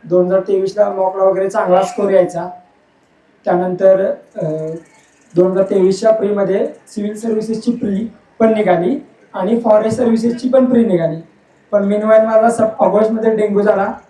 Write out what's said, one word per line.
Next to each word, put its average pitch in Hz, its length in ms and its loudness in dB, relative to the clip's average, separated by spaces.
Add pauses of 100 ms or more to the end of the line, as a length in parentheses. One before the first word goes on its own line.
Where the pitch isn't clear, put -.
दोन 180 220 2
हजार 190 140 2
तेवीसला 196 500 -2
मॉकला 190 340 -2
वगैरे 190 260 0
चांगला 185 320 2
स्कोर 196 280 -2
यायचा. 180 380 0 (960)
त्यानंतर, 185 600 2 (320)
अं, 156 380 -6 (640)
दोन 185 140 4
हजार 190 200 0
तेवीसच्या 196 420 2
प्रीमध्ये 202 540 0
सिव्हिल 214 500 -10
सर्व्हिसेसची 226 560 -4
प्री 208 400 -4 (260)
पण 220 160 2
निघाली 180 520 0 (280)
आणि 208 260 -2
फॉरेस्ट 214 360 2
सर्व्हिसेसची 233 520 -2
पण 254 160 4
प्री 233 200 2
निघाली. 165 320 -2 (560)
पण 202 100 2
meanwhile 214 420 2
माझा 220 260 2
सब-, 220 280 -2
ऑगस्टमध्ये 220 580 0
डेंग्यू 208 260 0
झाला. 196 220 2 (260)